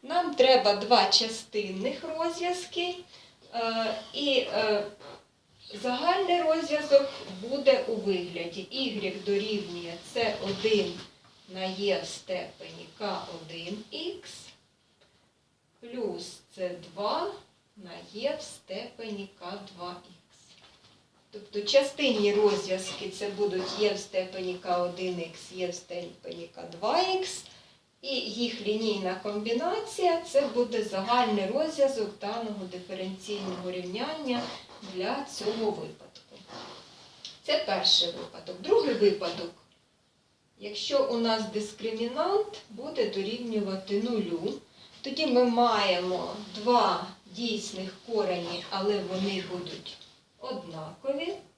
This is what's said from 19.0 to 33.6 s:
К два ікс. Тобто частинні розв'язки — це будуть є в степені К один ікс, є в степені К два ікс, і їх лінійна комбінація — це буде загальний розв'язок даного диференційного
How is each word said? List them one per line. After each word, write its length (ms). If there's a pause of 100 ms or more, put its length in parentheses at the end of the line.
К 140 (220)
два 160
ікс. 260 (1120)
Тобто 300
частинні 720
розв'язки — 760 (100)
це 100
будуть 500
є 140
в 40
степені 560
К 240
один 420
ікс, 320
є 160
в 80
степені 800
К 160
два 300
ікс, 420 (580)
і 140
їх 460
лінійна 640
комбінація — 1000 (100)
це 100
буде 420
загальний 640
розв'язок 720
даного 520
диференційного 1000